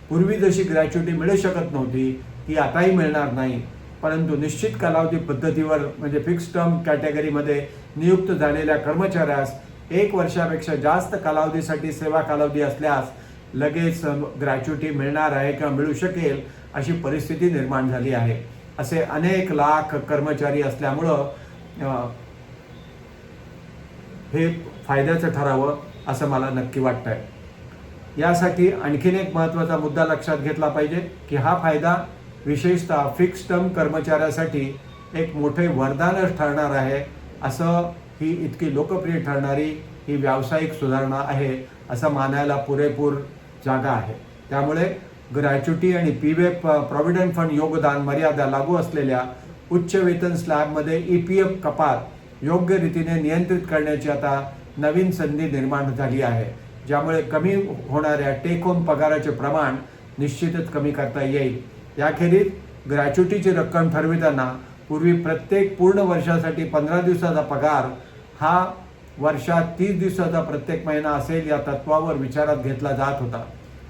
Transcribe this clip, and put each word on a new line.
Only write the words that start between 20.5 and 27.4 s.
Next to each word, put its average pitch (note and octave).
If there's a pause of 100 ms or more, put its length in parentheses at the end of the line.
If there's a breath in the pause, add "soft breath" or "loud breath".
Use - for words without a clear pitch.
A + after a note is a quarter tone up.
असल्यामुळं, C#3+ (520 loud breath)
अ, B2+ (2250)
हे E3 (220)
फायद्याचं D#3+
ठरावं C#3 (320)
असं C3+
मला C3+
नक्की B2+
वाटतंय. A#2 (920)